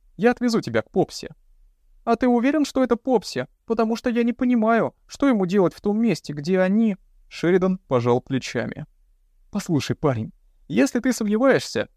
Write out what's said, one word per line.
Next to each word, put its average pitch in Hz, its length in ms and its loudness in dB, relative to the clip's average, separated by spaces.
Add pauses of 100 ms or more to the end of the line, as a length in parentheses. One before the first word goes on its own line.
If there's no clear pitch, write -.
(160)
Я 220 140 2
отвезу 240 300 0
тебя 113 220 -2
к - 80 -12
Попси». - 380 -2 (760)
«А 233 120 0
ты 254 100 0
уверен, 262 380 2
что - 180 -2
это 247 140 0
Попси? 202 500 -2 (200)
Потому 226 280 -2
что 240 140 -4
я 240 140 0
не 233 100 0
понимаю, 226 640 2 (120)
что - 220 -2
ему 214 160 2
делать 180 300 2
в - 60 -20
том 208 200 -2
месте, 208 320 -2
где 160 280 0
они...» 202 360 2 (320)
Шеридан 185 580 0
пожал 123 360 2
плечами. 123 640 -6 (640)
«Послушай, 165 440 -2
парень, 123 380 -2 (360)
если 240 320 0
ты 254 120 0
сомневаешься, 214 840 0